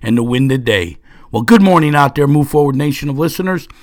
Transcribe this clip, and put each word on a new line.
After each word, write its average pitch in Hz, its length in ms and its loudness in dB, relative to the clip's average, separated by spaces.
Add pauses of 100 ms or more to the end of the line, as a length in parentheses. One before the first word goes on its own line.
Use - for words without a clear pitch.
and 113 140 -2
to 120 60 -2
win 123 240 -2
the 131 100 0
day. 101 420 -2 (340)
Well, 113 100 -4
good 202 200 4
morning 160 340 2
out 143 180 2
there, 147 140 0
Move 147 220 0
Forward 143 260 0
Nation 143 320 -4
of 139 100 -6
listeners, 175 480 -4 (160)